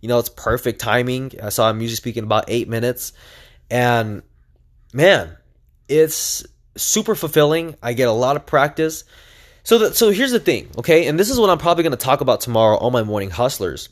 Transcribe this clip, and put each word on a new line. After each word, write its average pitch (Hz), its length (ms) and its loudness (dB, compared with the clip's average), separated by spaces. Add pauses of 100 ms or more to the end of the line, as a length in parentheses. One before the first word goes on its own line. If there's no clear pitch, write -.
You - 80 -14
know, 120 100 2
it's 117 100 0
perfect 117 520 -4
timing. 127 520 -2 (100)
I 107 60 -8
saw 113 220 2
him 110 100 -4
usually 117 160 -4
speak 113 200 -8
in 110 80 -6
about 107 240 0
eight 113 200 -2
minutes. 120 440 -4 (580)
And, 117 520 0 (680)
man, 131 440 2 (520)
it's - 580 0 (300)
super 220 380 -2
fulfilling. 160 680 0
I 120 100 -6
get 123 160 0
a 113 40 2
lot 127 240 0
of 143 100 -8
practice. 156 580 -2 (580)
So 233 160 2
the, 208 160 2
so 220 160 4
here's 240 220 0
the 233 80 2
thing, 127 280 -2 (100)
okay? 165 280 4
And 147 120 -2
this 208 120 2
is 254 100 -2
what 214 80 4
I'm 175 100 4
probably 170 260 2
gonna 151 120 0
talk 131 240 0
about 127 220 0
tomorrow 113 360 2
on 120 140 0
my 123 100 0
Morning 104 280 -4
Hustlers. 92 600 -4